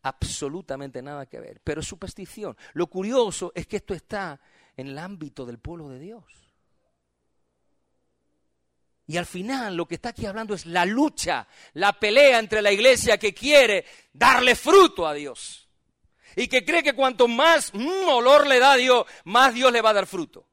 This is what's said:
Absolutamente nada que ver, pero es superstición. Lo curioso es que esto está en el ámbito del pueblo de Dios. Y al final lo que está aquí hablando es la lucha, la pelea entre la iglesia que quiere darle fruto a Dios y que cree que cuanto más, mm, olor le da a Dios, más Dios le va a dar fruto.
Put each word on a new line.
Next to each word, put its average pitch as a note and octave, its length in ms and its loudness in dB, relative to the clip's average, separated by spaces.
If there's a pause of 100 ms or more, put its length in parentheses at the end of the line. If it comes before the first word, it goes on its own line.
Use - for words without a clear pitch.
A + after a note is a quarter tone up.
Absolutamente C#3 960 -10
nada C#3 240 -16
que - 160 -20
ver, - 240 -20
pero D#3 160 -8
es D#3 60 -12
superstición. F#3+ 680 -16 (200)
Lo E3+ 140 -4
curioso G3+ 640 -4
es F3+ 120 -12
que G#3+ 100 -10
esto - 180 -10
está E3+ 440 -12 (380)
en C3 120 -14
el C#3 100 -14
ámbito D#3 480 -16
del A#2+ 120 -16
pueblo E3 300 -18
de C3 100 -20
Dios. G3 240 -20 (2750)
Y D#3 100 -10
al F3 80 -6
final G#3 500 -10
lo E3+ 140 -8
que - 60 -10
está - 160 -12
aquí A3+ 160 -12
hablando G#3 260 -12
es E3 140 -12
la F3 180 -2
lucha, G3+ 640 -4 (240)
la G3 260 0
pelea A#3+ 400 4
entre G#3+ 220 -2
la G#3 120 2
iglesia A3+ 440 2
que G3+ 160 -4
quiere A#3+ 540 2 (260)
darle B3 420 2
fruto D#4+ 520 4
a D3+ 80 -6
Dios - 560 -16 (640)
y A#3 120 -4
que B3+ 180 -2
cree D#4+ 160 0
que C#4 120 -2
cuanto B3+ 320 2
más, C#4+ 460 2
mm, F4 360 -4
olor C#4 380 4
le C4+ 120 4
da C4+ 140 6
a C4+ 40 6
Dios, B3 300 2 (180)
más A#3+ 300 2
Dios B3 180 2
le A#3 80 2
va A3 80 2
a G#3+ 60 2
dar F#3+ 120 0
fruto. E3 460 -12